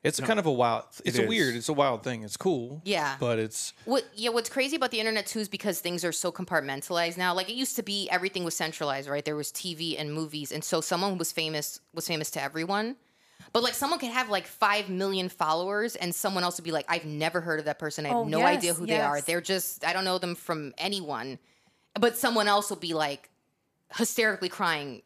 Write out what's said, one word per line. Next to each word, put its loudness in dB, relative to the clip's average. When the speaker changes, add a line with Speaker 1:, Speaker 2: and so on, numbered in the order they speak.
Speaker 1:
It's 0
Speaker 2:
No, -2
Speaker 1:
kind 4
of 0
a 4
wild, 4
it's 2
Speaker 2:
it 6
Speaker 1:
a 4
weird, 4
Speaker 2:
is. -2
Speaker 1:
it's -4
a 0
wild 4
thing. -4
It's -8
cool. -2
Speaker 3:
Yeah. 0
Speaker 1:
But 2
it's -4
Speaker 3:
What, 2
yeah, -2
what's 0
crazy 0
about 0
the 0
internet, 0
too, -4
is -2
because -2
things -2
are 2
so -2
compartmentalized 0
now. 2
Like, 0
it -6
used -2
to -4
be -4
everything 0
was -2
centralized, -2
right? -2
There -2
was -4
T -6
V -4
and -4
movies. -4
And -4
so 0
someone 0
was -2
famous, -4
was -8
famous -2
to -4
everyone. -2
But, 4
like, 2
someone 0
could -4
have, 0
like, 0
five 2
million 0
followers, 0
and -4
someone 0
else 0
would -10
be -4
like, 0
"I've 0
never 0
heard 0
of -6
that -2
person. -4
I -2
have 2
Speaker 4:
Oh, 2
Speaker 3:
no 2
idea 4
Speaker 4:
yes, 0
Speaker 3:
who -4
they 2
are. 2
Speaker 4:
yes. -4
Speaker 3:
They're 0
just, -4
I 2
don't 0
know 2
them -2
from -6
anyone." -4
But 4
someone 4
else 4
will -4
be, -4
like, 0
hysterically 2
crying -2